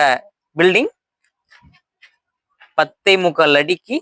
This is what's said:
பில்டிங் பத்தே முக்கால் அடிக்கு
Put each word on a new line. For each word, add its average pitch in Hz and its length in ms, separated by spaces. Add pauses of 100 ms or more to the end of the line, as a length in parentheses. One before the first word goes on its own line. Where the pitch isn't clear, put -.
(560)
பில்டிங் 214 340 (1900)
பத்தே 160 440
முக்கால் 151 380
அடிக்கு 175 420